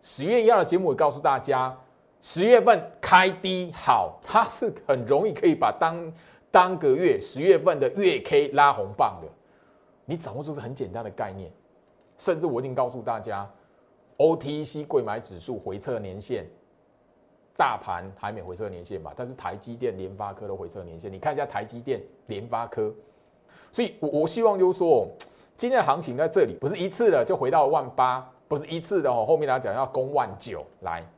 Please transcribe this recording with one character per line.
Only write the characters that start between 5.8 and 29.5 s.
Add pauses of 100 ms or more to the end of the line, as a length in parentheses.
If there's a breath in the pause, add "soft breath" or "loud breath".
当
个
月
十
月
份
的
月
K
拉
红
棒
的。 (760 soft breath)
你
掌
握
住
是
很
简
单
的
概
念， (640)
甚
至
我
已
经
告
诉
大
家 (680 soft breath)
，O
T
C
贵
买
指
数
回
测
年
线， (1120)
大
盘
还
没
回
测
年
线
嘛，
但
是
台
积
电、
联
发
科
都
回
测
年
线。
你
看
一
下
台
积
电、 (280)
联
发
科， (800 soft breath)
所
以
我， (120)
我
希
望
就
是
说， (460 loud breath)
今
天
的
行
情
在
这
里，
不
是
一
次
的
就
回
到
万
八， (140)
不
是
一
次
的
哦，
后
面
来